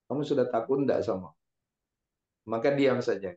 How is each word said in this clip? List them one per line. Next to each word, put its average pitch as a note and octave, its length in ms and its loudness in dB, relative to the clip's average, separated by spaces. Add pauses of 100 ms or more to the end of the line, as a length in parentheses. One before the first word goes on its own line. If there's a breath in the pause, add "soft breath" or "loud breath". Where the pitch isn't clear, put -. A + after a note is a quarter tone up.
"Kamu C#3 140 -2
sudah C#3 260 0
takut A#2+ 300 0
enggak B2+ 240 2
sama?" F#2+ 320 -4 (1120)
Maka A2 320 0
diam B2+ 240 4
saja, G2 360 -2